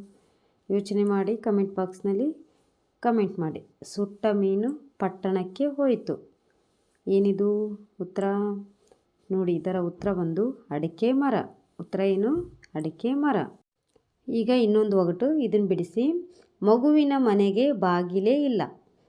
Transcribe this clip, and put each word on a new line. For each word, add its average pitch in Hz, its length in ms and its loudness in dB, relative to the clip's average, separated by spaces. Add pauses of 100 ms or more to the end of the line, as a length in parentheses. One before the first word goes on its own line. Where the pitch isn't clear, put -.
(720)
ಯೋಚನೆ 202 340 0
ಮಾಡಿ 202 320 0
ಕಾಮೆಂಟ್ 202 380 0
ಬಾಕ್ಸ್‌ನಲ್ಲಿ 190 540 -2 (720)
ಕಾಮೆಂಟ್ 226 380 0
ಮಾಡಿ. 160 240 -6 (200)
ಸುಟ್ಟ 202 500 -6
ಮೀನು 202 380 0 (280)
ಪಟ್ಟಣಕ್ಕೆ 190 680 -2
ಹೋಯ್ತು. 277 480 0 (960)
ಏನಿದು 196 420 2 (500)
ಉತ್ತರ? 190 240 -6 (1040)
ನೋಡಿ, 185 240 0
ಇದರ 185 240 -2
ಉತ್ತರ 175 340 -4
ಬಂದು 180 580 -2
ಅಡಿಕೆ 165 420 -2
ಮರ. 269 220 2 (460)
ಉತ್ತರ 190 200 -6
ಏನು? 208 600 0 (140)
ಅಡಿಕೆ 160 400 -4
ಮರ. 285 220 0 (920)
ಈಗ 226 220 0
ಇನ್ನೊಂದು 214 500 4
ಒಗಟು, 208 380 0
ಇದನ್ನು 208 280 2
ಬಿಡಿಸಿ. 226 680 -2 (280)
ಮಗುವಿನ 277 540 4
ಮನೆಗೆ 214 560 4
ಬಾಗಿಲೇ 190 720 0
ಇಲ್ಲ. 226 180 0 (460)